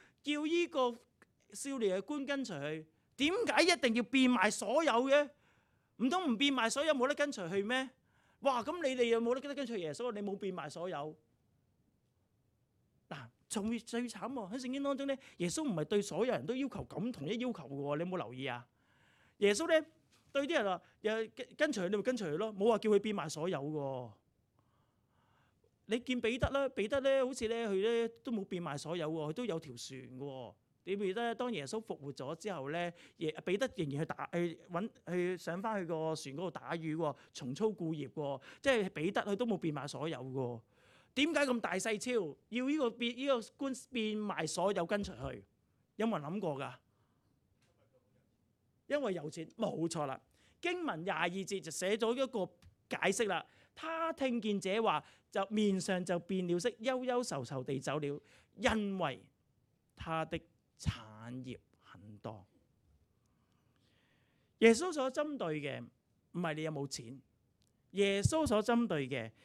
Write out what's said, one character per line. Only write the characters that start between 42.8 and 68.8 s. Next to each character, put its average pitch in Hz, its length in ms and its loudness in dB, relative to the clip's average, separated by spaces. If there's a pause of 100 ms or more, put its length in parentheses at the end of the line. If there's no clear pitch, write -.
變-， 240 260 -2
呢 269 100 -4
個 254 140 4 (160)
官 269 160 -2 (180)
變 214 260 0
賣 170 300 -2
所 180 240 2
有 180 140 0
跟 208 180 0
隨 185 140 -6
佢？ 127 240 -6 (560)
有 214 100 2
冇 190 140 0
人 147 100 -6
諗 202 80 -4
過 165 180 -2
㗎？ 131 160 -6 (2250)
因 285 140 0
為 214 120 0
有 156 160 -6
錢， 160 160 -10 (120)
冇 170 320 -2
錯 156 160 -2
啦。 131 120 -6 (440)
經 359 240 -2
文 170 180 -2
廿 190 100 0
二 160 140 4
節 190 320 -2
就 156 100 -8
寫 190 280 2
咗 226 160 4
一 262 140 2
個 208 180 0 (440)
解 180 220 4
釋 214 160 2
啦。 170 180 0 (300)
他 320 380 -2
聽 262 280 0
見 208 160 2
這 196 240 0
話， 165 220 4 (260)
就 196 200 0
面 208 320 4
上 185 240 0
就 175 120 2
變 180 300 0
了 170 100 4
色， 202 120 0
憂 254 360 -2
憂 247 160 2
愁 143 220 -4
愁 135 180 -4
地 135 160 -2
走 139 220 -2
了， 143 220 -4 (340)
因 208 440 0
為 143 220 -2 (760)
他 160 300 -4
的 160 140 -6 (400)
產 110 520 -6 (120)
業 123 140 -10 (240)
很 101 380 -20
多。 107 260 -10 (2250)
耶 226 140 10
穌 339 180 0
所 262 200 0
針 294 260 -2
對 156 240 -2
嘅 127 220 -6 (480)
唔 165 80 -6
係 165 140 0
你 156 100 -4
有 156 80 -2
冇 143 160 -4
錢， 120 340 -12 (680)
耶 196 300 2
穌 311 260 2
所 214 160 4
針 233 240 4